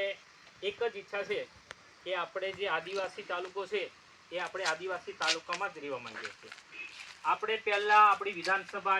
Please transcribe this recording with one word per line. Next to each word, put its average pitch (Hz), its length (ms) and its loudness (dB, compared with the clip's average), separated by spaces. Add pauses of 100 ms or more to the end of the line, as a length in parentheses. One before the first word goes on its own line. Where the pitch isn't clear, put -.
(600)
એક 202 180 -4
જ 226 160 0
ઈચ્છા 202 280 -6
છે 170 180 -2 (640)
કે 175 120 -4
આપણે 185 420 -2
જે 196 120 -2
આદિવાસી 185 640 -2
તાલુકો 185 360 -4
છે 190 160 0 (480)
એ 175 80 -2
આપણે 180 260 -4
આદિવાસી 185 580 -2
તાલુકામાં 175 500 0
જ 160 60 -12
રહેવા 135 260 -6
માંગીએ 110 340 -10
છીએ. - 140 -18 (720)
આપણે 208 320 2
પહેલા 208 520 6
આપણી 196 320 2
વિધાનસભા 190 580 2